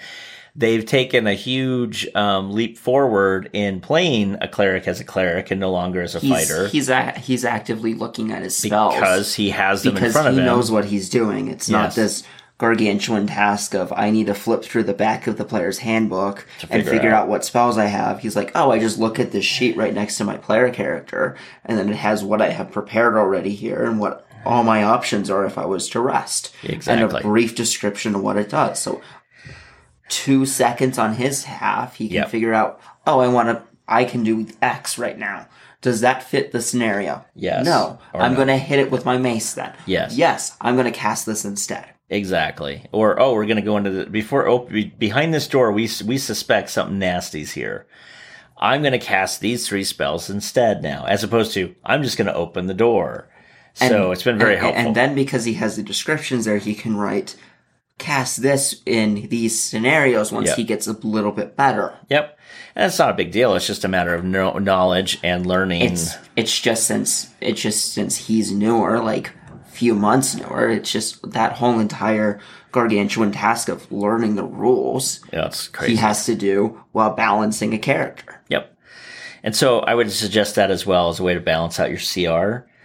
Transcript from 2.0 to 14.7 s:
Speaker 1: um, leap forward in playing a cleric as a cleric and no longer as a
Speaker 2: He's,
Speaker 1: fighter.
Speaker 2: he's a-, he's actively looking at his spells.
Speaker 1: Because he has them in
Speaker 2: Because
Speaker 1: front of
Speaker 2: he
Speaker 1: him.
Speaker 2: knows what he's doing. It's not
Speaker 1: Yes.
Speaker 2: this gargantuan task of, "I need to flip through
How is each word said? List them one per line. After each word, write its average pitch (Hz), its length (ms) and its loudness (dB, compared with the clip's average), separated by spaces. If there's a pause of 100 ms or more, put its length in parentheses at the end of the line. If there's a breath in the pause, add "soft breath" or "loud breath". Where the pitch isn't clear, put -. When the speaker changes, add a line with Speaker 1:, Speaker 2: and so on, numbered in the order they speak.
Speaker 1:
um, 98 360 0
leap 110 260 -2
forward 101 760 2
in 98 280 -2
playing 127 600 2
a - 60 -4
cleric 95 400 0
as 90 120 -2
a - 40 -12
cleric 92 480 -2
and 95 80 -2
no 95 120 0
longer 90 300 -2
as 85 140 -6
a 82 40 -4
Speaker 2:
He's, 82 120 2
Speaker 1:
fighter. 80 360 0
Speaker 2:
he's 135 220 0
a-, 127 300 0
he's 127 260 -2
actively 113 480 -4
looking 110 380 -6
at - 120 -8
his 92 140 -6
spells. 107 380 2
Speaker 1:
Because 98 400 2
he 104 160 0
has 98 320 0
them - 80 4
in 101 40 0
Speaker 2:
Because 101 180 2
Speaker 1:
front 151 140 4
of 135 80 4
Speaker 2:
he 135 40 4
Speaker 1:
him. 131 60 4
Speaker 2:
knows 120 240 4
what 104 160 2
he's 101 240 -4
doing. 104 380 0
It's - 220 -6
not 107 160 2
Speaker 1:
Yes. 104 100 -4
Speaker 2:
this 110 280 0 (360 loud breath)
gargantuan 110 680 2
task 104 480 0
of, 92 180 -2
"I 104 200 0
need 107 160 2
to 101 80 0
flip - 280 -2
through 113 200 0